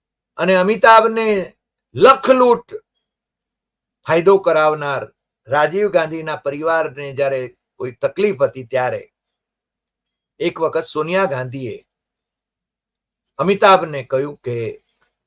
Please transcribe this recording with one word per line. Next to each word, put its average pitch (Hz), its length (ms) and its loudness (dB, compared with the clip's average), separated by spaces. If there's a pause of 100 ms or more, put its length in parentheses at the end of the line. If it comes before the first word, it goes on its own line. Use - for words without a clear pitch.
(380)
અને 180 180 2
અમિતાભને 220 1000 2 (400)
લખલૂટ 247 800 4 (1300)
ફાયદો 170 300 4
કરાવનાર 151 760 0 (340)
રાજીવ 156 420 -2
ગાંધીના 160 460 -2
પરિવારને 143 800 -6
જ્યારે 135 420 -4 (200)
કોઈ 127 160 -10
તકલીફ 139 500 -4
હતી 131 220 -2
ત્યારે 120 500 -6 (1300)
એક 165 220 -4
વખત 160 220 -2
સોનિયા 170 420 -4
ગાંધીએ 127 640 -10 (1500)
અમિતાભને 170 640 2
કહ્યું 139 320 -4
કે, 117 460 -10 (460)